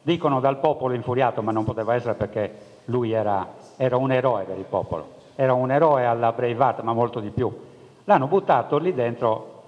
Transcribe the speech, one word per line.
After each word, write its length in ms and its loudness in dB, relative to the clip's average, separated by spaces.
dicono, 380 0
dal 200 0
popolo 340 0
infuriato, 480 0
ma 100 -2
non 140 -2
poteva 280 -2
essere 200 -2
perché 400 -4
lui 260 -2
era, 340 0
era 220 0
un 160 2
eroe 320 0
per 120 -8
il 60 -8
popolo, 520 -4
era 160 2
un 180 2
eroe 360 4
alla 260 2
Braveheart, 520 0
ma 100 -2
molto 260 0
di 120 -8
più. 220 -2
L'hanno 220 4
buttato 500 2
lì 160 0
dentro 640 -2